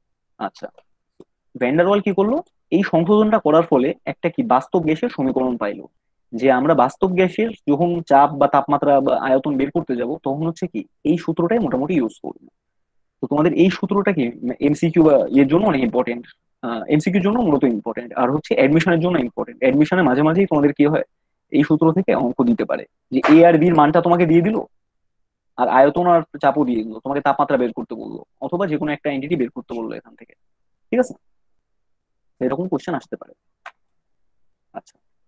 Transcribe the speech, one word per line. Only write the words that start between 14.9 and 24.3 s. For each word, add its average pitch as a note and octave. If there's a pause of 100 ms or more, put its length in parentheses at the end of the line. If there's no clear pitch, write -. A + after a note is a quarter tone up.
বা D3+ (240)
এর C#3
জন্য E3
অনেক D3
important, A#2+ (400)
আহ, A#2
এমসিকিউর F3
জন্য G#3
মূলত D3
important, A#2
আর B2
হচ্ছে D#3
অ্যাডমিশনের D#3+
জন্য F3
important। A#2+
অ্যাডমিশনে D3+
মাঝে C3
মাঝেই D#3+
তোমাদের D3
কি D3
হয়, D3 (460)
এই D3
সূত্র D#3+
থেকে F#3
অঙ্ক B2+
দিতে A#3
পারে - (280)
যে - (100)
এ E3
আর E3+
বির E3+
মানটা D3+
তোমাকে F3
দিয়ে E3